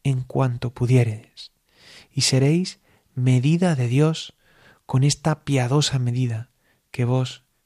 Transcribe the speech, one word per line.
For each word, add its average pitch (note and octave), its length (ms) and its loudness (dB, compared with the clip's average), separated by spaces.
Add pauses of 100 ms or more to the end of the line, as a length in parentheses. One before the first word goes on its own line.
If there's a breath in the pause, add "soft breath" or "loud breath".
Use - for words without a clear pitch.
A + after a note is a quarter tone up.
en C3 180 0
cuanto B2 520 -4
pudieredes, A#2 800 -2 (600 loud breath)
y C3+ 80 -4
seréis C#3+ 600 0 (340 soft breath)
medida C#3 600 2
de B2+ 140 -2
Dios D3+ 460 0 (520 soft breath)
con C3 180 2
esta D3+ 400 -2
piadosa C#3 540 0
medida A#2+ 520 -4 (400)
que B2+ 140 -4
vos B2+ 400 -2 (220)